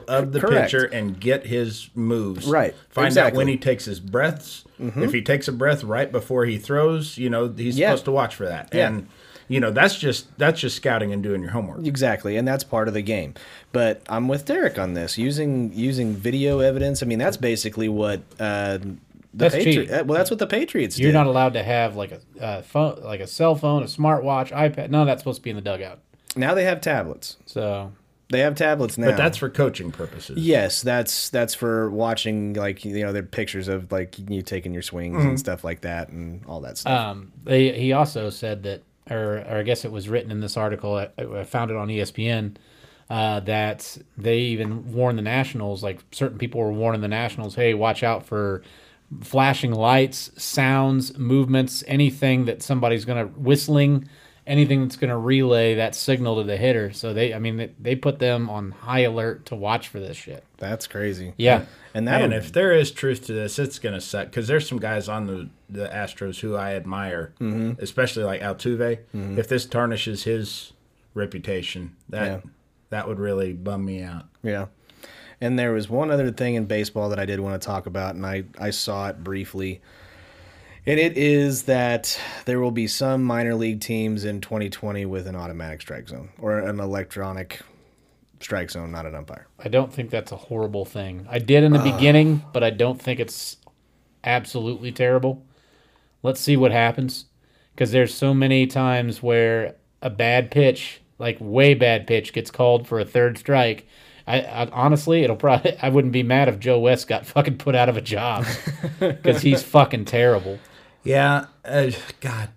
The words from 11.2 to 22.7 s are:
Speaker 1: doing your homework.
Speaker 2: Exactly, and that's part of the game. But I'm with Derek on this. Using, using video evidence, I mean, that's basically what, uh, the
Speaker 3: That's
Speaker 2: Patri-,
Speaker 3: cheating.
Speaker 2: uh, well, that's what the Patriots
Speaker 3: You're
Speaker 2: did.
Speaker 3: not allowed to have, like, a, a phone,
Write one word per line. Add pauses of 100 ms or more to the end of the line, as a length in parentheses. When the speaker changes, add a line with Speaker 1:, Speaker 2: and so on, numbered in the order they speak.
Speaker 1:
doing
your
homework.
Speaker 2:
Exactly,
and
that's
part
of
the
game. (380)
But
I'm
with
Derek
on
this.
Using,
using
video
evidence,
I
mean,
that's
basically
what, (180)
uh,
the (380)
Speaker 3:
That's
Speaker 2:
Patri-,
Speaker 3:
cheating.
Speaker 2:
uh,
well,
that's
what
the
Patriots
Speaker 3:
You're
Speaker 2:
did.
Speaker 3:
not
allowed
to
have,
like,
a, (200)
a
phone,